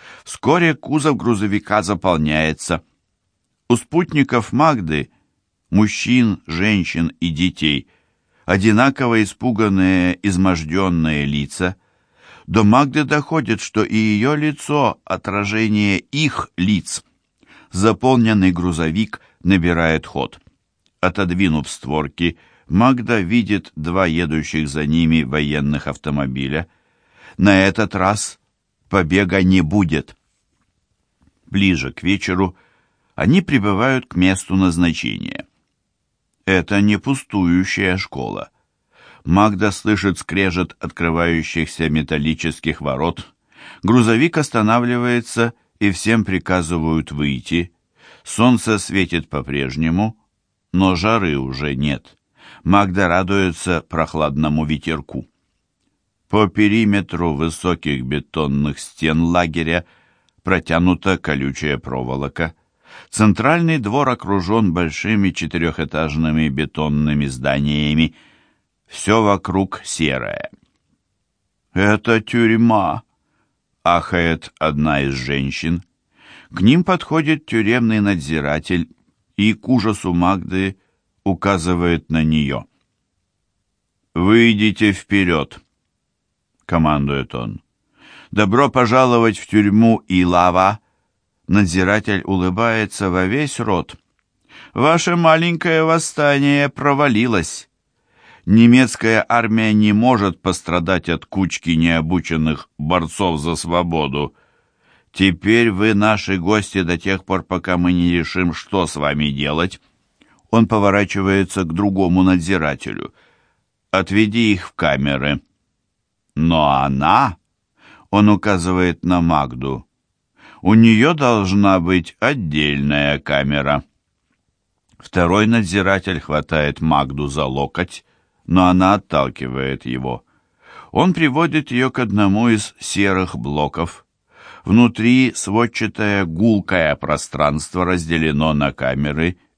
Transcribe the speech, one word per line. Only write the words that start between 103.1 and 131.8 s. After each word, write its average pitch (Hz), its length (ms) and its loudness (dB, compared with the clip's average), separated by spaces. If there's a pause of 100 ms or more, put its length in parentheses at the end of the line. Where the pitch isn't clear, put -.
за 80 160 -4
свободу. 80 800 -4 (760)
Теперь 98 580 2
вы 104 220 0
наши 101 440 0
гости 95 440 -2
до 87 160 -2
тех 95 260 -4
пор, 92 200 -4
пока 90 340 -4
мы 87 160 2
не 87 180 2
решим, 87 420 -2
что 92 340 -2
с - 80 -10
вами 73 340 -2
делать». 73 500 -4 (720)
Он 113 180 4
поворачивается 98 960 0
к 82 100 -6
другому 92 500 2
надзирателю. 80 880 0 (800)
«Отведи 104 640 2
их 90 140 -6
в - 60 -20
камеры». 69 680 -2 (960)
«Но 78 320 2
она», 71 680 0 (720)
он 104 180 4
указывает 90 720 0
на 87 180 2
Магду, 67 640 -2 (720)
«у 107 140 4
неё 113 400 6
должна 101 640 2
быть 87 400 0
отдельная 73 960 0
камера». 71 640 -2 (1160)
Второй 95 480 0
надзиратель 98 720 0
хватает 76 600 -2
Магду 71 480 0
за 71 180 -4
локоть, 69 600 -6 (400)
но 90 220 4
она 92 260 4
отталкивает 67 920 -4
его. 64 360 -8 (680)
Он 175 220 2
приводит 151 580 0
её 123 180 0